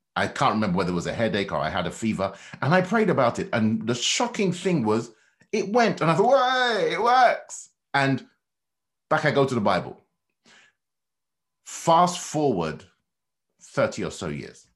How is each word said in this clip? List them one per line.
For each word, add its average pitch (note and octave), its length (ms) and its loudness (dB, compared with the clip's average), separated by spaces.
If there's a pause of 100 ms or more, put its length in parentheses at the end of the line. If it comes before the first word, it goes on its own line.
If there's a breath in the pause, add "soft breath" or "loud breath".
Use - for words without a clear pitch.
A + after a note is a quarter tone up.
(160)
I G2 120 0
can't B2 260 0
remember G#2 240 0
whether F2+ 120 0
it F2+ 40 -2
was E2 120 -4
a D#2 60 -4
headache G2+ 400 -2
or D#2 60 -2
I D2 120 -2
had F2+ 160 -4
a F2 40 -4
fever. G2 420 -4 (300 loud breath)
And D3 100 2
I F#3 100 4
prayed G#3+ 280 0
about B2 280 2
it. F2 140 -6
And A2 340 0
the - 80 -2
shocking A3+ 580 -2
thing E3+ 320 -2
was, A2 260 0 (420 soft breath)
it G3 180 -2
went. A3+ 300 2
And D#3+ 100 2
I D#3+ 40 2
thought, A3 180 4
"Way, B3 600 2
it E3+ 100 -2
works." A#3+ 680 2 (220)
And C#3 340 0 (840)
back D#3 140 2
I D3 60 4
go C3+ 140 4
to C3+ 100 0
the A#2 60 0
Bible. G2 440 -2 (1600 soft breath)
Fast F3 540 2
forward G2 680 -2 (760)
thirty G#2+ 420 -4
or D#2 60 -6
so F2+ 180 -10
years. - 480 -12